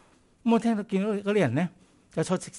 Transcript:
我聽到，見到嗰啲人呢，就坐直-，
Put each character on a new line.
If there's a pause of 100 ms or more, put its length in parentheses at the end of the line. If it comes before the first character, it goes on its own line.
(440)
我
聽
到，
見
到
嗰
啲
人
呢， (420)
就
坐
直-，